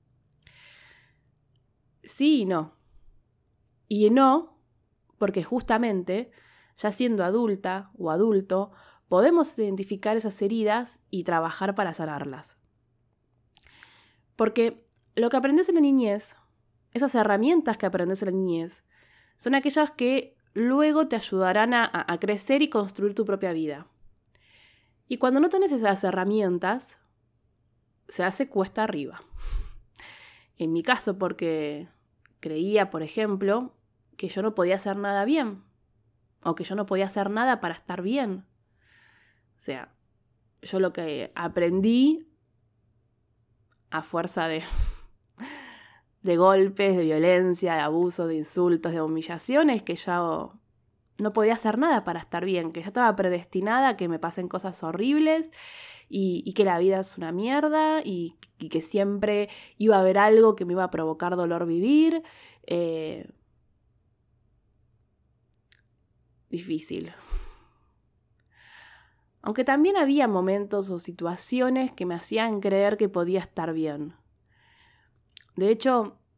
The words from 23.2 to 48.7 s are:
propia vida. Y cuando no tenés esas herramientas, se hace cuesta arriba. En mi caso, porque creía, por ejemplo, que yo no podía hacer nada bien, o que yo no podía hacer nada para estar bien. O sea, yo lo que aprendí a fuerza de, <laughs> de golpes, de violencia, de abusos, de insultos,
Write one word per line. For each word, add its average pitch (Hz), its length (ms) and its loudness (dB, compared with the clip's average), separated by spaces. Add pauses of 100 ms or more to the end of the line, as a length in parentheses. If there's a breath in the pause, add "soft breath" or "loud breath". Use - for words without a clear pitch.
propia 190 280 -2
vida. 160 340 -6 (1200 soft breath)
Y 247 100 -6
cuando 269 220 4
no 330 100 4
tenés 381 220 2
esas 202 320 0
herramientas, 185 920 -2 (1080)
se - 160 -4
hace 269 240 -2
cuesta 196 360 -2
arriba. 156 380 -8 (1300 loud breath)
En 160 160 -4
mi 165 100 -2
caso, 185 360 -2
porque 160 680 -4 (520)
creía, 190 500 0
por 202 120 -6
ejemplo, 208 720 -2 (420)
que 190 120 -8
yo 190 140 -6
no 214 120 -2
podía 185 220 2
hacer 196 200 -4
nada 202 280 -2
bien, 220 400 -2 (800)
o 165 120 -4
que 170 100 -10
yo 190 100 -8
no 208 120 -4
podía 196 200 -2
hacer 196 240 -4
nada 233 300 0
para 165 140 -6
estar 180 280 -12
bien. 202 420 -4 (1120 soft breath)
O - 40 -20
sea, - 340 -14 (680)
yo 190 180 -4
lo 180 120 0
que 151 420 -8
aprendí 220 920 2 (1600)
a 160 120 -8
fuerza 170 460 -4
de, 160 140 -4 (760 loud breath)
<laughs> - 840 -20
de 175 140 0
golpes, 196 600 4
de 180 60 2
violencia, 175 720 2
de 156 60 0
abusos, 165 480 0
de 160 80 -2
insultos, 170 560 0